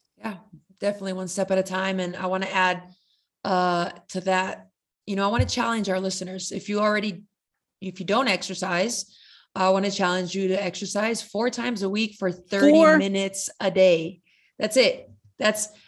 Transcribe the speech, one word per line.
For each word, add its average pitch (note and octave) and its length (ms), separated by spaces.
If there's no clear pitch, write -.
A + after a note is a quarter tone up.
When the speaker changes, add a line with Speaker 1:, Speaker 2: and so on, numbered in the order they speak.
Speaker 1:
Yeah, G#3+ 200
definitely G3+ 340
one F#3 140
step F#3+ 240
at F#3+ 60
a F#3+ 60
time. F#3+ 360
And F3 160
I F#3 120
wanna F#3+ 200
add, F#3 360
uh, F3+ 460
to F#3 120
that, F#3 480
you G3+ 100
know, G3 100
I G3+ 60
wanna A#3 140
challenge A3+ 440
our F#3 100
listeners. F#3 520
If G3 180
you G#3 100
already, G#3 440
if F#3 180
you F3+ 60
don't A3+ 220
exercise, F#3 880
I F#3+ 140
wanna G3 220
challenge F3+ 440
you F#3+ 140
to F#3+ 140
exercise G3+ 580
four A3+ 280
times A#3+ 340
a F#3+ 60
week G#3+ 300
for F#3 120
thirty G3+ 400
Speaker 2:
Four? D#4 260
Speaker 1:
minutes G3 520
a G3 120
day. F3 500
That's G#3+ 180
it. A3 300
That's G#3+ 280